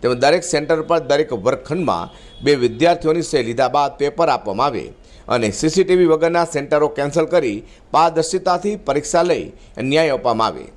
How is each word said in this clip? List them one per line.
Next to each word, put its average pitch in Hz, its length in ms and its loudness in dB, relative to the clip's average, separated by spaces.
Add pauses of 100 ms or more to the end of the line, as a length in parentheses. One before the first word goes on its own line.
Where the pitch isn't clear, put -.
તેમજ 123 220 0
દરેક 165 220 4
સેન્ટર 156 380 0
પર 165 180 0 (100)
દરેક 143 220 2
વર્ગખંડમાં 117 800 -2 (320)
બે 143 120 4
વિદ્યાર્થીઓની 156 760 0
સહી 135 180 2
લીધા 120 200 0
બાદ 143 300 0
પેપર 143 300 0
આપવામાં 120 400 0
આવે 104 160 -6 (440)
અને 117 220 0
સી 156 240 -2
સી 185 100 4
ટી 180 160 2
વી 165 120 6
વગરના 165 420 2
સેન્ટરો 147 340 0
કેન્સલ 143 380 -2
કરી 139 320 0 (320)
પારદર્શિતાથી 175 840 0 (100)
પરીક્ષા 147 440 0
લઈ 113 140 0 (460)
ન્યાય 151 260 2
આપવામાં 110 320 0
આવે. 73 180 -8 (100)